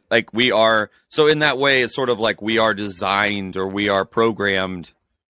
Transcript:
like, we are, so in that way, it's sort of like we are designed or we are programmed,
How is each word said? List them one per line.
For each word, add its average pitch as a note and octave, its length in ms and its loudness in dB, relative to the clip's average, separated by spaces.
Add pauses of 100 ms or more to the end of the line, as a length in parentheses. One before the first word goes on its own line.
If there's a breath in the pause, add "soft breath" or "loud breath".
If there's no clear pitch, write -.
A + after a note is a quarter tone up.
(120)
like, A#2 220 0
we A#2+ 180 2
are, A2 400 2 (180 soft breath)
so D3+ 180 2
in D3+ 120 2
that D3 180 0
way, C3+ 240 2
it's A#2 140 -4
sort C3 140 -2
of A2+ 100 0
like G#2+ 220 -2
we A2 180 -2
are A2 140 2
designed G2 840 -4
or F#2+ 100 -4
we G2+ 220 -2
are G2 160 2
programmed, F#2+ 840 -2 (380)